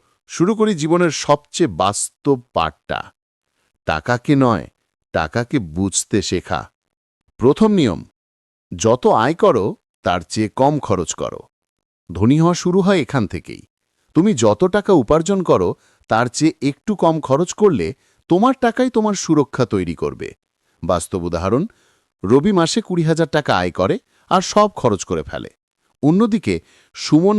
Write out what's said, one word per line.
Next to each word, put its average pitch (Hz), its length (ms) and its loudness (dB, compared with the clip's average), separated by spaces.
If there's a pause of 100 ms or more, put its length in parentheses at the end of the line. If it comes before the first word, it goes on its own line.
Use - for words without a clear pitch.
(300)
শুরু 180 280 0
করি 214 140 2 (100)
জীবনের 165 300 0 (120)
সবচেয়ে 143 580 -2
বাস্তব 113 560 -2 (180)
পাঠটা। - 440 -6 (880)
টাকাকে 120 480 -2 (100)
নয়, 95 220 0 (480)
টাকাকে 117 420 -4 (200)
বুঝতে 98 420 -2 (100)
শেখা। 87 320 -4 (800)
প্রথম 147 380 4
নিয়ম, 98 220 0 (720)
যত 110 320 0 (180)
আয় 147 220 0
করো 120 220 4 (380)
তার 90 160 0 (100)
চেয়ে 107 200 -2 (100)
কম 143 140 2 (120)
খরচ 90 240 -2 (120)
করো। - 180 -8 (720)
ধনী 107 320 2
হওয়া 170 200 2
শুরু 180 240 0
হয় 190 180 2
এখান 127 280 -2
থেকেই। 57 300 -12 (540)
তুমি 185 140 4 (120)
যত 107 200 4 (140)
টাকা 208 160 0 (100)
উপার্জন 165 380 0 (100)
করো 95 180 2 (420)
তার 113 160 2 (100)
চেয়ে 160 200 0 (140)
একটু - 220 -6 (100)
কম 165 180 2
খরচ 143 300 0 (120)
করলে 127 260 2 (420)
তোমার 214 240 2 (100)
টাকাই 247 320 0
তোমার 214 180 0 (100)
সুরক্ষা 147 400 0 (100)
তৈরি 87 280 -2
করবে। 67 260 -8 (540)
বাস্তব 87 460 -2
উদাহরণ, 92 340 -2 (600)
রবি 143 300 2
মাসে 170 300 0
কুড়ি 175 280 -2
হাজার 165 260 0
টাকা 143 240 -2
আয় 90 180 -2
করে 104 180 0 (340)
আর 180 120 2 (100)
সব 208 160 4 (120)
খরচ 104 240 0
করে 82 260 -4
ফেলে। 57 200 -10 (520)
অন্যদিকে 185 520 0 (420)
সুমন 190 420 2